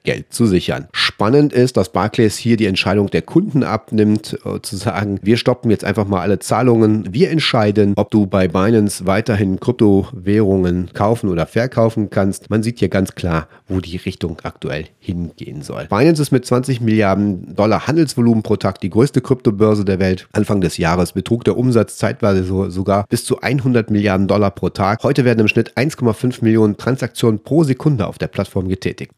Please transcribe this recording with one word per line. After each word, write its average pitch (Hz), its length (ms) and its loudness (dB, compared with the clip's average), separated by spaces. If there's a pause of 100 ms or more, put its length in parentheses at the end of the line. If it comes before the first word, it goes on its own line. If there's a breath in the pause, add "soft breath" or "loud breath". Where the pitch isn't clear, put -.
Geld - 300 -6
zu 120 140 0
sichern. 85 460 0
Spannend 139 600 2
ist, 123 240 2
dass 98 160 0
Barclays 107 440 0
hier 117 200 0
die 107 100 0
Entscheidung 98 440 0
der 82 120 0
Kunden 160 400 0
abnimmt, 107 800 -2
äh, 98 180 -8
zu - 140 -10
sagen, 98 460 -4
wir 107 140 2
stoppen 120 340 0
jetzt 98 140 0
einfach 101 220 0
mal 98 140 0
alle 92 180 0
Zahlungen. 110 760 2
Wir 143 180 0
entscheiden, 107 640 2
ob - 140 2
du 104 160 2
bei 95 200 0
Binance 95 600 0
weiterhin 98 520 0
Kryptowährungen 98 1400 0
kaufen 107 340 0
oder 82 180 -2
verkaufen 113 640 -2
kannst. 98 400 -2
Man 110 120 0
sieht 120 160 -4
hier 95 100 0
ganz 95 260 -2
klar, 80 340 -4 (180 soft breath)
wo 95 140 -4
die 85 160 -10
Richtung 87 480 -8
aktuell 76 400 -10 (140)
hingehen - 640 -10
soll. - 260 -10
Binance 151 340 4
ist 135 80 -2
mit 131 160 2
zwanzig 127 340 0
Milliarden 101 760 0
Dollar 101 320 0
Handelsvolumen 120 540 2
pro 104 140 -2
Tag - 240 -4
die 95 100 -4
größte 110 300 2
Kryptobörse 107 640 2
der 95 140 0
Welt. 92 340 -2
Anfang 104 280 0
des 85 180 -2
Jahres 87 340 0
betrug 117 320 -4
der 101 120 2
Umsatz 117 400 0
zeitweise 98 480 0
so, 95 260 -2
sogar 98 380 -2
bis - 160 -4
zu - 140 -2 (260)
hundert 120 260 0
Milliarden 101 380 2
Dollar 98 240 2
pro - 160 -4
Tag. 104 340 -2
Heute 123 220 0
werden 117 160 2
im 107 80 4
Schnitt - 280 0
eins 143 200 -2
Komma 117 160 0
fünf 123 300 -4
Millionen 110 340 2
Transaktionen 117 640 -2
pro 160 240 0
Sekunde 131 420 0
auf 85 120 -10
der - 100 -4
Plattform 98 400 -4
getätigt. 92 500 -6